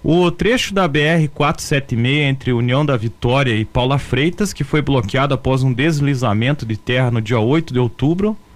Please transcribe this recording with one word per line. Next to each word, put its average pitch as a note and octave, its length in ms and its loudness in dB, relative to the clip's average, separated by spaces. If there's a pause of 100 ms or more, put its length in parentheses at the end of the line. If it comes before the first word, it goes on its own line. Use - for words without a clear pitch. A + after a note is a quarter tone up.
O F3 260 4
trecho G3 440 0
da F#3+ 120 2
B D3+ 140 0
R D#3 300 2
quatro D3 340 -2
sete C3+ 320 -2
meia C#3 320 0
entre C3+ 240 -2
União B2 340 0
da C#3 120 0
Vitória A#2+ 580 0
e A2 80 0
Paula B2+ 340 0
Freitas, D#3+ 540 -2
que C#3+ 140 -6
foi D3+ 160 0
bloqueado C3+ 520 0
após C3 300 0
um C3 80 2
deslizamento C3 920 0
de A2 100 -4
terra B2 340 0
no A#2 120 0
dia A2+ 180 0
oito C#3+ 320 0
de B2 80 0
outubro, F3 560 0 (200)